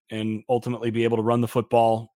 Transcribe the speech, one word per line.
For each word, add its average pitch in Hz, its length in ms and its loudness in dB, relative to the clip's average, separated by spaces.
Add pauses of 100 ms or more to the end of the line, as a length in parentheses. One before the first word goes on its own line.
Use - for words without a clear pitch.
(100)
and 110 380 -6
ultimately 120 420 -2
be 113 140 0
able 117 140 0
to 110 40 0
run 117 200 2
the 117 60 0
football 113 680 0